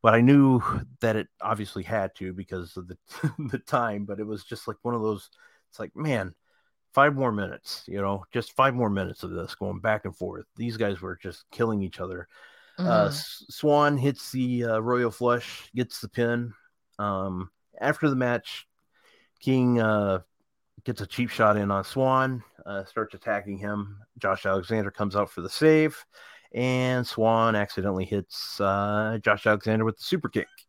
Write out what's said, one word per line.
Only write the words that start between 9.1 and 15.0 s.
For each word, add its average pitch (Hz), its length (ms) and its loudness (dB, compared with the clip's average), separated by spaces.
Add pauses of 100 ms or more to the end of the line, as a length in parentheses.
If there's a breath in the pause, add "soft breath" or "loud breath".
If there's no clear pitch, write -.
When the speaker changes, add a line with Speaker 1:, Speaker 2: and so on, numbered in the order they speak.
Speaker 1:
of 90 80 -10
this 90 240 -8
going 95 260 -8
back 107 240 -2
and 95 120 -8
forth." 90 300 -10 (100)
These 113 200 -6
guys 101 240 -2
were 90 200 -10
just - 300 -14
killing 113 320 0
each 95 180 -8
other. 90 280 -10 (500 loud breath)
Uh, 180 40 -4
Speaker 2:
Mm-hmm. 117 260 4
Speaker 1:
S-, - 420 -10
Swann 147 480 4
hits 135 320 -2
the, 123 340 -2
uh, 113 140 0
Royal 120 320 2